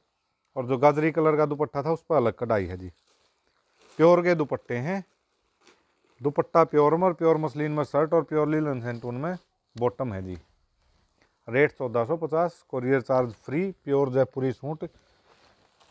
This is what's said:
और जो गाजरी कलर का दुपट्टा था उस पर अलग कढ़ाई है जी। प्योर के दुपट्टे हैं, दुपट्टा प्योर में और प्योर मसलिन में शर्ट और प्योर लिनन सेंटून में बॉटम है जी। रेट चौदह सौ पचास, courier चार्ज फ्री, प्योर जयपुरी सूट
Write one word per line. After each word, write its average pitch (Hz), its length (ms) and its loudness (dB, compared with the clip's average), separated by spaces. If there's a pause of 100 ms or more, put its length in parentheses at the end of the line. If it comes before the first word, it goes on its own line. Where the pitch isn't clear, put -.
(560)
और 131 100 -4
जो 131 120 0
गाजरी 147 340 4
कलर 156 240 2
का 151 100 2
दुपट्टा 143 360 -4
था 156 100 -2
उस 160 100 -4
पर 165 140 -2
अलग 117 180 2
कढ़ाई 110 320 -2
है 90 100 -10
जी। 92 140 -14 (1080)
प्योर 175 240 6
के 175 120 2
दुपट्टे 139 440 -4
हैं, 180 260 -6 (1160)
दुपट्टा 156 460 2
प्योर 147 300 4
में 180 100 0
और 180 80 2
प्योर 160 240 2
मसलिन 151 340 -4
में 151 120 -2
शर्ट 147 280 -2
और 165 120 2
प्योर 151 240 -2
लिनन 151 340 -2
सेंटून 120 340 -8
में 165 200 -6 (400)
बॉटम 120 380 -2
है 95 80 -8
जी। 92 160 -10 (1080)
रेट 135 240 2
चौदह 117 320 -2
सौ 147 120 -2
पचास, 160 540 -4
courier 131 320 0
चार्ज 127 340 0
फ्री, 175 380 -6
प्योर 139 360 -2
जयपुरी 131 420 0
सूट 151 320 -12 (1080)